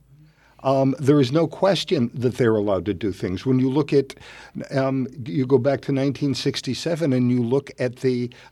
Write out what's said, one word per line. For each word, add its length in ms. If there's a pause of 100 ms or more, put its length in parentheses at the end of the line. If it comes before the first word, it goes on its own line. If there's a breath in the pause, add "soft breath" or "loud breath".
(640 soft breath)
Um, 340
there 220
is 100
no 160
question 680
that 220
they're 200
allowed 300
to 80
do 180
things. 320
When 160
you 80
look 240
at, 220 (560 loud breath)
um, 360 (200)
you 200
go 120
back 240
to 100
nineteen 420
sixty-seven 760
and 180
you 120
look 360
at 180
the 340 (220 loud breath)